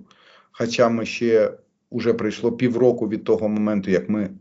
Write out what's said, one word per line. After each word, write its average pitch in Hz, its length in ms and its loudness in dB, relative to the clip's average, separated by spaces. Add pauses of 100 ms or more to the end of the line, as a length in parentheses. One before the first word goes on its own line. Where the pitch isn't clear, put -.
(560)
Хоча 117 340 2
ми 113 160 -2
ще, 113 480 2 (360)
уже 117 240 -2
пройшло 107 380 -2
півроку 117 580 2
від 104 140 -6
того 110 260 0
моменту, 107 420 -2
як 87 180 0
ми 104 200 -2 (120)